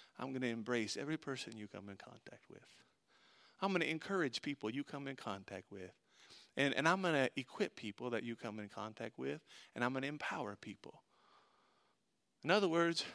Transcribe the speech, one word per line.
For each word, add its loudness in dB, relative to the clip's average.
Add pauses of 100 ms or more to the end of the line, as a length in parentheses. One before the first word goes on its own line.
(180)
I'm -4
gonna 0
embrace 0
every -2
person -6
you -8
come -12
in -10
contact -18
with. -18 (1000)
I'm 4
gonna 6
encourage 0
people -2
you -2
come -6
in -8
contact -8
with. -10 (640)
And, 4
and 4
I'm 6
gonna 6
equip -2
people -6
that 0
you -4
come -6
in -8
contact -8
with. -4 (340)
And 0
I'm 4
gonna -2
empower -4
people. -14 (1400)
In 4
other 8
words, 4 (120)